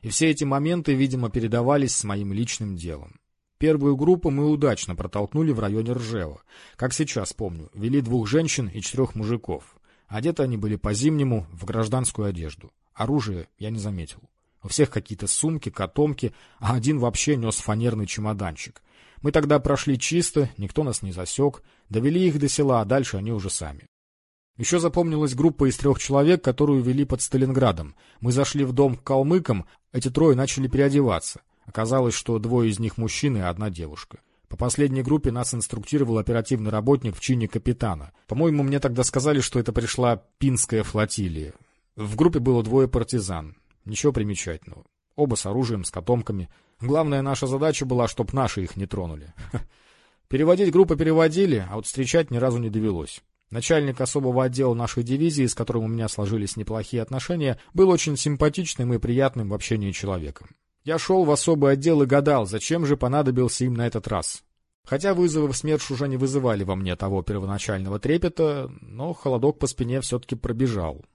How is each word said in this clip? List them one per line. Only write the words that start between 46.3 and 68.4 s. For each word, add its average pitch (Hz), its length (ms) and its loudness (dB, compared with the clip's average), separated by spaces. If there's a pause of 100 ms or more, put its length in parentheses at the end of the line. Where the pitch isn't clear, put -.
Главная 139 420 0
наша 135 260 -2
задача 139 380 0
была, 123 220 2
чтоб - 260 -4
наши 117 300 0
их - 120 -8
не 98 100 -4
тронули. 80 480 -8 (200)
<laughs> - 80 -4 (680)
Переводить 170 440 4
группы 170 240 6
переводили, 160 720 4
а 98 60 -8
вот 110 100 -8
встречать 135 460 0
ни 120 60 -2
разу 120 200 2
не 117 120 -2
довелось. 104 520 -2 (280)
Начальник 135 500 0
особого 131 460 0
отдела 127 280 2
нашей 117 300 -2
дивизии, 143 420 2
с 113 80 0
которым 117 300 -2
у 110 60 -2
меня 113 180 -2
сложились 104 480 -2
неплохие 110 480 -4
отношения, 131 560 -2 (140)
был 190 160 8
очень 156 260 2
симпатичным 147 800 0
и 117 40 0
приятным 120 520 0
в 101 40 -2
общении 104 380 -2
человеком. 87 560 -6 (380)
Я 160 120 0
шёл 185 280 4
в 147 60 4
особый 143 420 4
отдел 147 280 4
и 139 40 6
гадал, 139 400 2
зачем 147 400 -2
же 143 100 4
понадобился 127 680 0
им 123 80 0
на 117 120 -2
этот 110 220 -4
раз. - 360 -4 (420)
Хотя 175 280 0
вызовы 156 360 2
в 127 80 -4
смерш 151 340 -2
уже 139 160 -2
не 135 80 -2
вызывали 127 480 0
во 92 120 -2
мне 92 200 -2
того 98 280 -2
первоначального 98 760 -4
трепета, 151 800 0